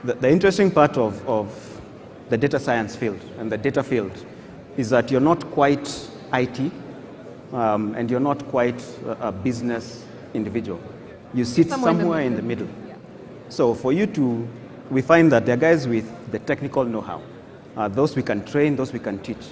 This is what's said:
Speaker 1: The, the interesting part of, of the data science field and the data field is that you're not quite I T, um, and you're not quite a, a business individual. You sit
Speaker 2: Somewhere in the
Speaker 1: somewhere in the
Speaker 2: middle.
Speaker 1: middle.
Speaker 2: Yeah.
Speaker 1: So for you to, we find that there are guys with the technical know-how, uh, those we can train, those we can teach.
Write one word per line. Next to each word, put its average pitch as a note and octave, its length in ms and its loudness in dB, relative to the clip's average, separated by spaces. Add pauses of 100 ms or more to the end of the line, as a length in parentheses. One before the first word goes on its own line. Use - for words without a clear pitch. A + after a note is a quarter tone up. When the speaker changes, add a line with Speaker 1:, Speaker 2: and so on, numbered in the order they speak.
Speaker 1:
The, B2 120 -2
the C3 160 4
interesting F#3 400 6
part D3 260 6
of, G#2+ 320 0
of A2 180 0 (800)
the A#2+ 60 2
data C#3+ 220 2
science A#2 380 0
field G#2 240 -4 (180)
and A2+ 140 -6
the A2 80 -2
data C3+ 240 0
field G2+ 420 -2 (500)
is A#2 140 -2
that A#2+ 220 4
you're C3 100 4
not E3 300 4
quite C#3+ 580 2 (220)
I B2+ 140 2
T, C3 260 -4 (800)
um, G#2+ 400 0
and A#2 160 -4
you're B2 100 0
not C#3+ 280 -2
quite B2 340 0 (240)
a, A#2 220 -6
a G#2 40 -2
business A#2 720 -4 (300)
individual. G#2 480 -4 (540)
You B2 100 2
sit D#3+ 240 4
Speaker 2:
Somewhere B3+ 220 2
in E3+ 60 4
the E3 60 2
Speaker 1:
somewhere E3 180 2
in B2 140 0
the G#2 60 -2
Speaker 2:
middle. A2+ 240 -4
Speaker 1:
middle. - 240 -14
Speaker 2:
Yeah. - 60 -16 (540)
Speaker 1:
So A#2+ 260 2
for C3 180 0
you G3+ 140 2
to, A#2+ 400 0 (420)
we C3 140 2
find E3 280 8
that A2+ 140 6
there B2 80 4
are A#2+ 60 2
guys D#3+ 280 4
with A2+ 220 0 (220)
the A2 80 -4
technical C#3 440 -2
know-how, G2 380 -6 (560)
uh, G#2+ 100 0
those C3 280 2
we B2+ 80 -2
can G2+ 200 -2
train, D3 320 2
those C3 180 -2
we A#2 60 -6
can G2+ 200 -6
teach. - 320 -10